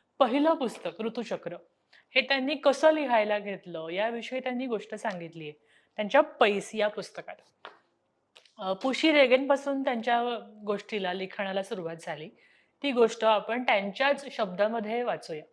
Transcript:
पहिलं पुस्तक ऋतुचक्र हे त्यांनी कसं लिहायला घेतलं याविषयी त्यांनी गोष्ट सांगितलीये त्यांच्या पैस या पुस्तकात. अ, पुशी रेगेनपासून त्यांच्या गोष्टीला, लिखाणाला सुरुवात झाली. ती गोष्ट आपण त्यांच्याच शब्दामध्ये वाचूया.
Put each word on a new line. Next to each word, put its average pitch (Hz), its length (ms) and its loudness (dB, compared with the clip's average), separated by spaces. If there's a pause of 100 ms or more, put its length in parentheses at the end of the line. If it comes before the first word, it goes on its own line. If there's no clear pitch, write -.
(200)
पहिलं 285 340 4
पुस्तक 226 480 -4
ऋतुचक्र 220 540 -8 (600)
हे 262 60 6
त्यांनी 269 340 0
कसं 294 380 6
लिहायला 226 460 2
घेतलं 175 500 -8
याविषयी 233 500 -4
त्यांनी 254 260 -4
गोष्ट 220 300 -6
सांगितलीये 165 580 -8 (420)
त्यांच्या 214 260 4
पैस 208 540 0
या 208 120 2
पुस्तकात. 185 480 -10 (1200)
अ, 190 140 -2
पुशी 262 380 2
रेगेनपासून 269 680 2
त्यांच्या 240 420 0 (420)
गोष्टीला, 202 480 -4
लिखाणाला 190 500 -6
सुरुवात 175 360 -8
झाली. 160 300 -12 (540)
ती 285 80 0
गोष्ट 226 340 2
आपण 220 380 2
त्यांच्याच 247 680 0
शब्दामध्ये 214 720 -2
वाचूया. 160 500 -6